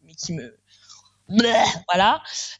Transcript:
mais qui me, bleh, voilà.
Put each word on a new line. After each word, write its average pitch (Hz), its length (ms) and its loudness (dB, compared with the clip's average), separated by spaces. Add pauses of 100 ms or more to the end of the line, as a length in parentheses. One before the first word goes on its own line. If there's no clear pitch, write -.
mais 160 100 -20
qui - 200 -12
me, 123 240 -14 (720)
bleh, 226 240 2 (360)
voilà. 202 320 2 (380)